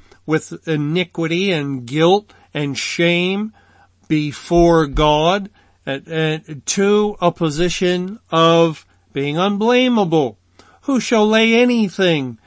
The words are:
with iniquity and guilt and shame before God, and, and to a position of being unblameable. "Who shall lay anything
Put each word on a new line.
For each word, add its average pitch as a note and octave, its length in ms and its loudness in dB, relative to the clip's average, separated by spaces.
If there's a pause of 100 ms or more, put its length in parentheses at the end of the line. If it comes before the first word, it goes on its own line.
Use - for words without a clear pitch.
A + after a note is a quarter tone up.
(260)
with D#3+ 420 -4
iniquity E3 840 -2
and C#3 360 -4
guilt E3+ 480 2 (180)
and C#3+ 240 -4
shame F3+ 800 -2 (520)
before D#3+ 800 2
God, D3+ 640 0 (380)
and, C3+ 200 -8
and D#3 600 -6
to G#3 560 0
a F3 100 2
position F3+ 840 -2 (120)
of E3 540 2 (300)
being D3 240 -4
unblameable. G3+ 1000 0 (460)
"Who C4 180 0
shall G#3+ 260 2
lay A3+ 280 2
anything F#3 920 0